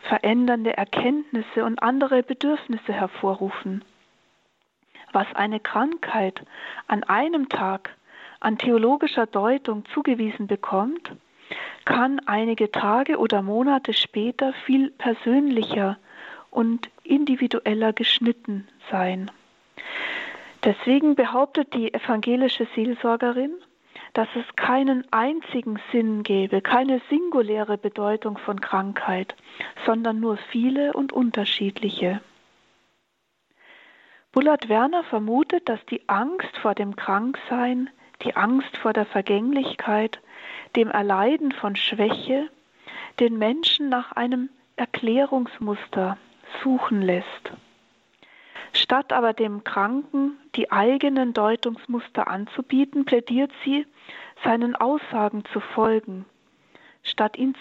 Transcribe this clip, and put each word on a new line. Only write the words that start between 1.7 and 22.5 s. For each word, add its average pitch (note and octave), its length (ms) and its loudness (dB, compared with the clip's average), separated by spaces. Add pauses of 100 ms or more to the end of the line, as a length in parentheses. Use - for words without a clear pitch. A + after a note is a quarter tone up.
andere C4 400 4
Bedürfnisse C4 720 -2
hervorrufen. G3 920 -4 (1300)
Was G3+ 220 2
eine G#3+ 260 -2
Krankheit A3 840 -2 (420)
an G#3 180 0
einem C#4 440 2
Tag F#3+ 480 -4 (440)
an G#3+ 180 0
theologischer B3 680 4
Deutung A3 600 0
zugewiesen A3+ 600 -2
bekommt, G#3 640 -2 (720)
kann C4 420 0
einige A3 440 2
Tage A#3+ 480 2
oder G#3+ 240 2
Monate B3+ 500 2
später B3 600 0 (120)
viel C4+ 260 4
persönlicher A3+ 1080 0 (520)
und A#3 400 0 (120)
individueller B3 880 2
geschnitten A3+ 760 -2 (220)
sein. F#3 400 -2 (1300)
Deswegen C#4 500 4
behauptet C4+ 580 2
die A3+ 220 -2
evangelische A#3+ 800 0